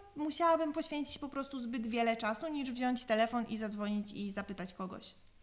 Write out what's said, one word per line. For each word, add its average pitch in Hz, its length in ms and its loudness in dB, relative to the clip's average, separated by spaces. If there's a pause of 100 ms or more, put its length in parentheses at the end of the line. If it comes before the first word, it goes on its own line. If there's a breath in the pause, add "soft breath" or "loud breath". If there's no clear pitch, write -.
(160)
musiałabym 311 580 4
poświęcić 302 440 -2
po 285 120 -6
prostu 269 300 -4
zbyt 233 280 -2
wiele 226 300 4
czasu, 226 300 -2
niż 285 240 -2
wziąć 247 340 0
telefon 226 440 4
i 220 80 -2
zadzwonić 208 560 -2
i 202 180 -4
zapytać 196 420 -6
kogoś. - 400 -8 (300)